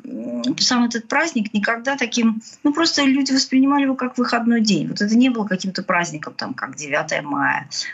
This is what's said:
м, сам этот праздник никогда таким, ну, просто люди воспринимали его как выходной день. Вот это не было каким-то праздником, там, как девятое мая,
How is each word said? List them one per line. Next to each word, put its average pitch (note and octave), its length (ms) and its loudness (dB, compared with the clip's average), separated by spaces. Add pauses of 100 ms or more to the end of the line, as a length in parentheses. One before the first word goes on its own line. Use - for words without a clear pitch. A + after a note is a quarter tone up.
м, A#3+ 540 -4
сам A#3+ 260 2
этот A3+ 240 -4
праздник C4+ 440 0
никогда A#3 440 -2
таким, A3+ 440 0 (220)
ну, D4 100 2
просто D#4 300 2
люди C4+ 300 4
воспринимали C4+ 500 4
его C4 120 0
как B3+ 220 -4
выходной A#3 440 2
день. G3+ 260 2
Вот - 140 -6
это G#3 120 2
не B3+ 160 6
было A3+ 160 0
каким-то F#3 380 -4
праздником, E3+ 520 -4
там, A2+ 180 -8
как - 240 -8
девятое D#3 440 -4
мая, C#3+ 480 -2 (240)